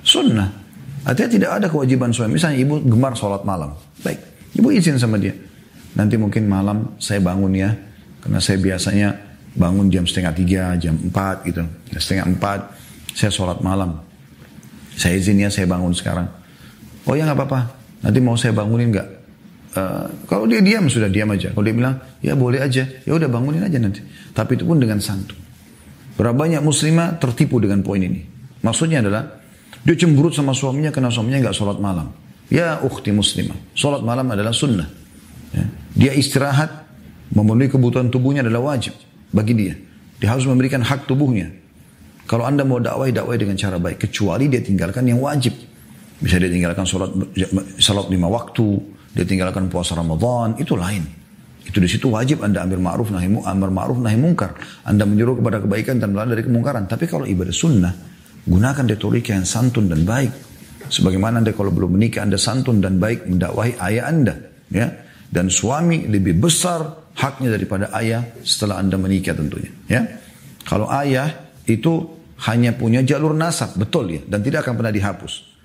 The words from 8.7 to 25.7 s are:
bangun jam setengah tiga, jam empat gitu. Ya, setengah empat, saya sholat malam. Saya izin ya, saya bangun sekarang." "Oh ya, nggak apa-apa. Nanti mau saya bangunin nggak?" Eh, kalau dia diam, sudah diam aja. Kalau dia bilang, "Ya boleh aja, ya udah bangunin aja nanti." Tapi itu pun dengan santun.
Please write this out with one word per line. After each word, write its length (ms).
bangun 320
jam 160
setengah 320
tiga, 240
jam 160
empat 560
gitu. 160
Ya, 80
setengah 320
empat, 480
saya 240
sholat 280
malam. 360
Saya 240
izin 240
ya, 80
saya 200
bangun 240
sekarang." 320
"Oh 80
ya, 80
nggak 160
apa-apa. 220
Nanti 160
mau 160
saya 160
bangunin 400
nggak?" 180
Eh, 300
kalau 240
dia 80
diam, 320
sudah 160
diam 240
aja. 240
Kalau 80
dia 140
bilang, 260
"Ya 160
boleh 240
aja, 240
ya 320
udah 160
bangunin 320
aja 160
nanti." 240
Tapi 240
itu 80
pun 160
dengan 160
santun. 400